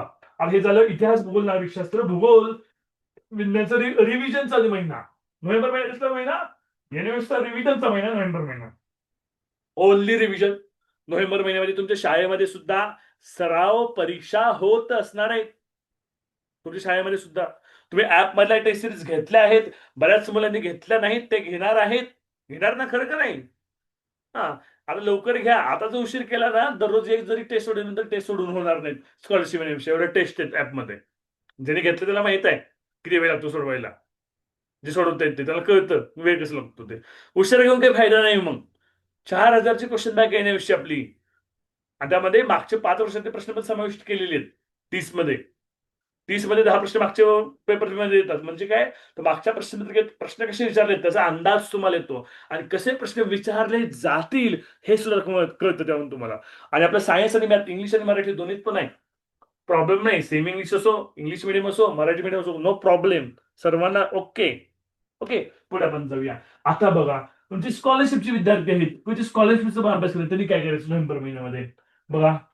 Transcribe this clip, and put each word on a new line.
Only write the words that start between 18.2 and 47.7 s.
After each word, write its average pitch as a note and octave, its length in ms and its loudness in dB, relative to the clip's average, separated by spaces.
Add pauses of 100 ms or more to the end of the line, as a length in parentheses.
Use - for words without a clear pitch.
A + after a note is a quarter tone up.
टेस्ट G#3+ 240 0
सिरीज G3 260 -8
घेतल्या E3 360 4
आहेत, A3 200 6 (320)
बऱ्याच G3+ 340 4
मुलांनी G#3+ 300 0
घेतल्या F3 400 -2
नाहीत, A3 220 0 (100)
ते G#3+ 80 0
घेणार F3+ 360 -2
आहेत. A3 280 2 (480)
घेणार F#3+ 240 0
ना, B3+ 160 -6
खरं B3 140 -2
का D4+ 120 -6
नाही? C4 160 -2 (1000)
हा, D#3 220 -6 (300)
आता E3+ 120 -8
लवकर G#3 380 0
घ्या. A3+ 220 4
आता A3 280 -2
जर A3+ 100 -8
उशीर B3 240 -6
केला A#3 280 -2
ना, A#3 200 2
दररोज G#3+ 400 0
एक A3+ 140 0
जरी A3+ 200 -4
टेस्ट A3 220 -4
सोडल्यानंतर G#3 420 -6
टेस्ट G3+ 200 -6
सोडून F#3 220 -4
होणार F3 300 -2
नाहीत. D3 160 -8 (280)
स्कॉलरशिप F3 380 -2
आणि D#3 120 -4
विषय C#3+ 180 -4
एवढे E3+ 160 2
टेस्ट F3 340 -2
आहेत D3+ 140 -8
ॲपमध्ये. B2+ 420 -6 (680)
ज्याने D3+ 160 -2
घेतलं E3+ 240 0
त्याला G3+ 180 0
माहित G3 220 0
आहे E3 120 2 (460)
किती E3 140 0
वेळ E3 140 2
लागतो D3+ 180 -6
सोडवायला. C3+ 420 -6 (920)
जे D3+ 60 -10
सोडवता E3 340 0
येते C#3+ 200 -2
त्याला D#3+ 160 -2
कळतं F#3 400 4 (160)
वेळ E3 260 0
कसं D3 120 -8
लागतो A#2 300 -14
ते. A2 160 -16 (340)
उशीर G3 260 6
घेऊन B3+ 180 6
काही B3+ 140 6
फायदा A3 280 6
नाही G#3 200 4
मग. D#3 200 -6 (680)
चार G#3 240 6
हजारची A3+ 340 2
क्वेश्चन A3 280 -6
बँक A3 120 6
आहे G#3+ 100 0
एनएमएसची G3+ 360 0
आपली. D3 460 -4 (800)
आणि C#3 100 -8
त्यामध्ये F#3 320 4
मागचे E3+ 360 0
पाच G#3 240 0
वर्षातले G#3+ 280 -6
प्रश्न A3 240 -10
पण G#3+ 80 -6
समाविष्ट G#3 460 -8
केलेले F#3+ 280 -4
आहेत G#2+ 120 -4 (440)
तीस F#3 240 -8
मध्ये. D3+ 280 -2 (840)
तीस G3+ 160 -2
मध्ये G#3+ 180 4
दहा G3+ 160 4
प्रश्न G3+ 200 -2
मागच्या G#3+ 500 4 (180)
पेपरमध्ये G3+ 500 0